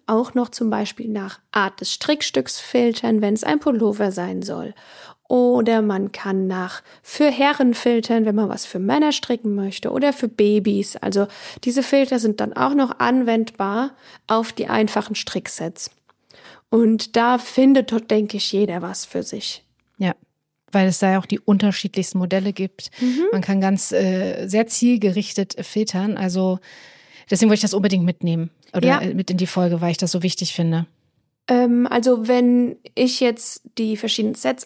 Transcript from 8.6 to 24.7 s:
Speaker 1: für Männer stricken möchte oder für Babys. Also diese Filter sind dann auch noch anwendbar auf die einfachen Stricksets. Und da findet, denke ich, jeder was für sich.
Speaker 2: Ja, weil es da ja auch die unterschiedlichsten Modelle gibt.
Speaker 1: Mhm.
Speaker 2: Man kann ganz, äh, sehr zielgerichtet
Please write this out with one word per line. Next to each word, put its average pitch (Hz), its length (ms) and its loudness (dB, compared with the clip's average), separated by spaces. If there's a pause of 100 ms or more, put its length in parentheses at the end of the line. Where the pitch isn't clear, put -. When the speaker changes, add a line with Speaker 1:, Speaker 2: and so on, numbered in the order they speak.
Speaker 1:
für - 100 -8
Männer 277 340 2
stricken 233 440 -4
möchte 196 360 -6
oder 277 220 0
für 254 140 -4
Babys. 208 720 0
Also 202 280 0 (380)
diese 247 180 0
Filter 262 380 2
sind 214 220 0
dann 214 120 -4
auch 269 220 0
noch 262 240 0
anwendbar 226 960 0 (320)
auf 226 260 0
die - 140 -6
einfachen 214 480 0
Stricksets. - 720 -8 (800)
Und 226 460 2
da 240 240 4
findet, 254 720 2
denke 214 260 0
ich, - 140 -4
jeder 190 320 0
was 185 220 -8
für - 180 -6
sich. - 400 -10 (340)
Speaker 2:
Ja, 185 160 0 (580)
weil 190 160 4
es 180 120 0
da 190 140 4
ja 190 60 2
auch 180 60 -4
die - 140 -4
unterschiedlichsten 196 800 0
Modelle 190 340 -2
gibt. - 360 -8 (100)
Speaker 1:
Mhm. 254 320 0
Speaker 2:
Man 196 100 0
kann 196 200 0
ganz, 190 300 0
äh, 185 560 -2
sehr 214 200 2
zielgerichtet 208 880 0 (100)